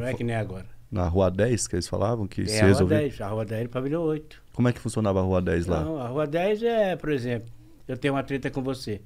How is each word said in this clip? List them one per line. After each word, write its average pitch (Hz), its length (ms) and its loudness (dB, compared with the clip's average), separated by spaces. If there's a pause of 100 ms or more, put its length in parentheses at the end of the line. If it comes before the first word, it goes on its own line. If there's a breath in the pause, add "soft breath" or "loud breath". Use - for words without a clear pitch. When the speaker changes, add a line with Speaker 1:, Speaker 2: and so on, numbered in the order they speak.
Speaker 1:
não 120 60 -4
é 127 60 -2
Speaker 2:
fa-, 123 40 -4
Speaker 1:
que - 80 -4
nem 117 100 -2
agora. 95 320 -6 (240)
Speaker 2:
na 92 160 0
Rua 90 240 4
dez, 101 360 0
que - 80 -6
eles 87 120 -2
falavam, 101 400 -2
que 98 160 -6
Speaker 1:
É, 95 40 -2
Speaker 2:
se 107 100 -2
Speaker 1:
a 110 40 4
Rua 98 80 8
Speaker 2:
resolvia. 98 300 6
Speaker 1:
dez, 143 220 -2
a 104 80 -6
Rua 110 160 -2
dez 110 240 -4
pavilhão 139 360 -4
oito. 156 380 -4 (120)
Speaker 2:
Como 120 120 2
é 123 60 6
que - 80 -12
funcionava 104 400 2
a - 20 4
Rua 92 200 2
dez 87 240 2
lá? 80 180 0
Speaker 1:
Não, 160 160 -4
a 120 80 -6
Rua 147 180 -2
dez 185 360 0
é, 220 340 2
por 151 140 -4
exemplo, 120 400 -2 (360)
eu 131 120 -6
tenho 139 160 0
uma 139 80 0
treta 135 280 -4
com 135 120 -4
você. 127 440 -6